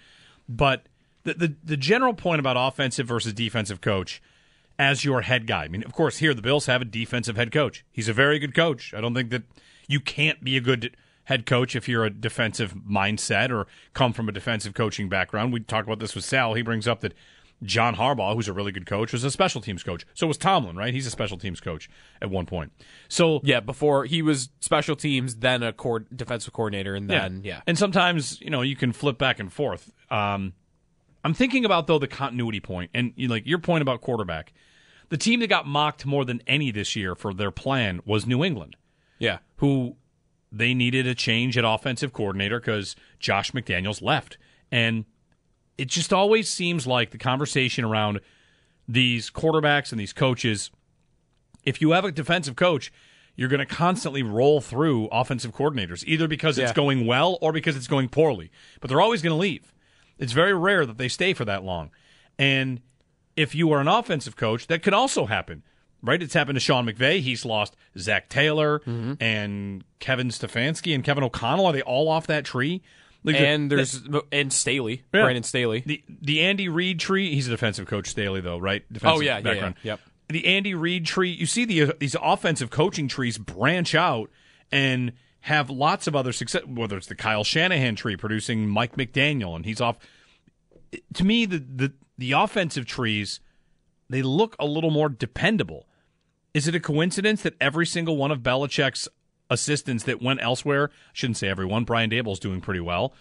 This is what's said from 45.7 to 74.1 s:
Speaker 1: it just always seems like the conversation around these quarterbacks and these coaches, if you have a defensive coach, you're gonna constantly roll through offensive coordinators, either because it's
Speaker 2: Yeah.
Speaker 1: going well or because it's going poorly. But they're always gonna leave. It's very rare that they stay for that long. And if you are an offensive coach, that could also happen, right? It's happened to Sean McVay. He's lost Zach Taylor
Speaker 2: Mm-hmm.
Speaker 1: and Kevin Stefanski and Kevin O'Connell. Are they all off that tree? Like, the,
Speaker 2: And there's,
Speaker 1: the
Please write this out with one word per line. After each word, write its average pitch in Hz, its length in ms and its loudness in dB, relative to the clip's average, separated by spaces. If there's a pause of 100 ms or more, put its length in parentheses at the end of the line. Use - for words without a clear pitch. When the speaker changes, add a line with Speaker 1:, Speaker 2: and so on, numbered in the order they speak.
Speaker 1:
it 131 100 -6
just 170 240 -2
always 208 360 4
seems 170 380 -2
like 123 240 2
the - 80 -16
conversation 131 640 0
around 107 360 0 (640)
these 123 440 2
quarterbacks 151 640 2
and 117 80 -4
these 98 120 -6
coaches, 123 580 0 (920)
if - 160 -2
you 156 120 6
have 185 120 4
a 190 80 -2
defensive 147 440 -2
coach, 175 360 2 (440)
you're 127 120 -2
gonna 139 180 0
constantly 165 560 0
roll 127 380 4
through 127 480 2
offensive 123 440 -2
coordinators, 104 540 -2
either 160 220 2
because 151 300 0
it's 127 120 2
Speaker 2:
Yeah. 110 40 -4
Speaker 1:
going 135 320 4
well 156 340 4
or 156 120 2
because 156 240 0
it's 127 100 -8
going 135 220 2
poorly. 120 420 2 (300)
But 131 100 -8
they're 139 100 4
always 214 220 4
gonna 160 140 2
leave. 170 360 -2 (460)
It's 123 140 -4
very 175 220 6
rare 180 300 4
that 113 140 -8
they 127 100 -2
stay 180 240 0
for 127 140 -2
that 98 180 -2
long. 85 260 -6 (480)
And 135 420 2 (560)
if 151 180 0
you 160 180 4
are 143 80 4
an 143 80 2
offensive 180 480 0
coach, 117 300 -2
that 165 160 0
could 190 100 4
also 226 340 2
happen, 90 360 -4 (400)
right? 156 200 2
It's 151 120 -8
happened 143 220 2
to 123 40 0
Sean 127 260 2
McVay. 127 340 2
He's 127 260 -4
lost 107 280 -2 (220)
Zach 98 320 -2
Taylor 151 520 2
Speaker 2:
Mm-hmm. 117 380 -6
Speaker 1:
and 101 640 -4 (140)
Kevin 127 300 -2
Stefanski 143 640 -2
and 127 80 0
Kevin 143 220 2
O'Connell. 135 420 0
Are 170 60 4
they 135 80 0
all 135 280 0
off 160 180 0
that 151 180 0
tree? 147 380 -2 (400)
Like, 156 140 2
the, 139 100 6
Speaker 2:
And 147 240 2
there's, 135 320 2
Speaker 1:
the 147 200 -2 (100)